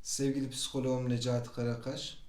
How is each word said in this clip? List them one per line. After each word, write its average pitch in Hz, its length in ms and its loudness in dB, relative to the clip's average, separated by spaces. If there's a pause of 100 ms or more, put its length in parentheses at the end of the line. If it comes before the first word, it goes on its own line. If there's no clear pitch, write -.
sevgili 135 480 2
psikoloğum 127 580 0
Necati 120 440 2
Karakaş. 120 640 -2 (100)